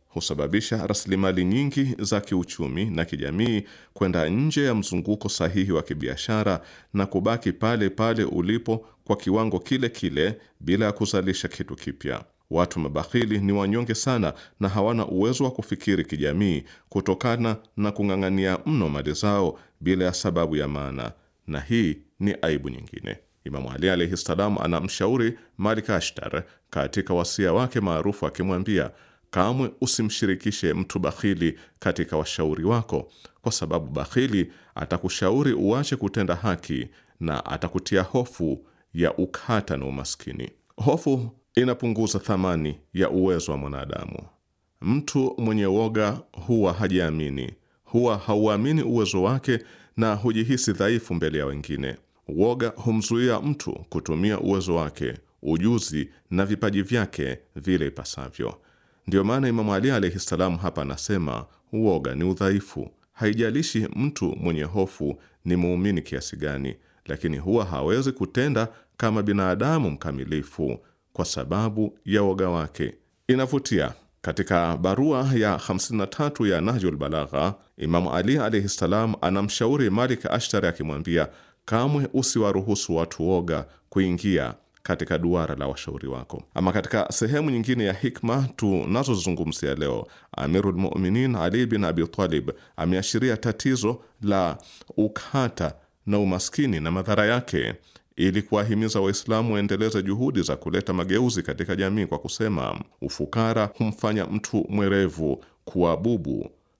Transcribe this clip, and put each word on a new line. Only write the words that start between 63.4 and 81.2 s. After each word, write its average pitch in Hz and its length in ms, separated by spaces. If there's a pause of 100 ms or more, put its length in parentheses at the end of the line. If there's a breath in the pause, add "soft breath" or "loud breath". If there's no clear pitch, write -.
mtu 113 440
mwenye 82 220
hofu 82 580 (240 loud breath)
ni 87 120
muumini 90 460
kiasi - 340
gani, 69 400 (300 soft breath)
lakini 76 320
huwa 101 260
hawezi 92 480
kutenda 123 560 (280 loud breath)
kama 110 260
binadamu 101 680
mkamilifu 69 880 (340 soft breath)
kwa - 120
sababu 104 800
ya 101 180
woga 95 260
wake. 80 460 (340)
Inavutia, 127 640 (300)
katika 87 540
barua 131 640
ya 104 200
hamsini 104 400
na 98 80
tatu 147 400
ya 87 140
Nahjul 92 360
Balagha, 73 580 (240 soft breath)
Imamu 82 340
Ali 101 260
alayhi 107 300
salam 104 520
anamshauri 104 720
Malik 120 360
Ashtari 104 420
akimwambia, 80 600 (360 loud breath)